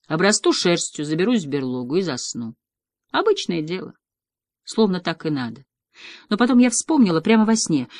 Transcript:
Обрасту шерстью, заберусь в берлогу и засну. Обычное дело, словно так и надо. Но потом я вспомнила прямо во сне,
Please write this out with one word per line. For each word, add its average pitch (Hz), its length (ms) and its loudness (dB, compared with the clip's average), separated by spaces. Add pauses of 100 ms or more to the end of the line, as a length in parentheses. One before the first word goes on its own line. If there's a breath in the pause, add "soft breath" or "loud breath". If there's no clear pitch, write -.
Обрасту 196 480 0
шерстью, - 500 -2
заберусь 175 400 0
в 139 40 -10
берлогу 127 480 -4
и 196 60 0
засну. 123 520 -8 (560)
Обычное 311 500 -2
дело, 170 320 -8 (720)
словно 190 360 0
так 165 260 -6
и 160 40 -2
надо. 123 360 -6 (600 loud breath)
Но 208 80 0
потом 247 220 4
я 247 120 6
вспомнила 226 500 2
прямо 220 240 4
во 226 120 2
сне, 147 320 0 (120)